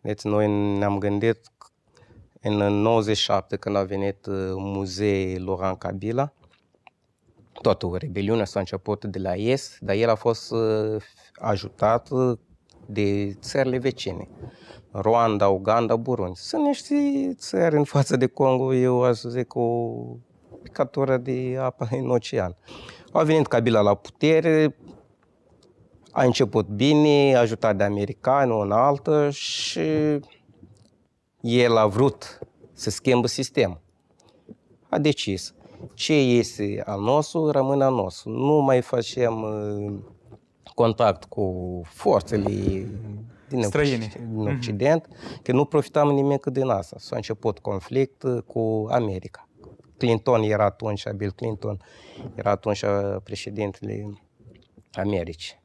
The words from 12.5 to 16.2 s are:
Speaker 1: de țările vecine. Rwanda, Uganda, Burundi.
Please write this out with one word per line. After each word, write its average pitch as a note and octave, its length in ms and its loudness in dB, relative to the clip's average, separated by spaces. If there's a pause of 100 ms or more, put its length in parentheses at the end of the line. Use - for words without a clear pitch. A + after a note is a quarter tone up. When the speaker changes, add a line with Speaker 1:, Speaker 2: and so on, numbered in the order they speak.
Speaker 1:
de G2+ 540 -2
țările C3 380 -2
vecine. B2 500 -6 (640)
Rwanda, G#2+ 560 2
Uganda, G#2+ 480 2
Burundi. A2+ 420 -4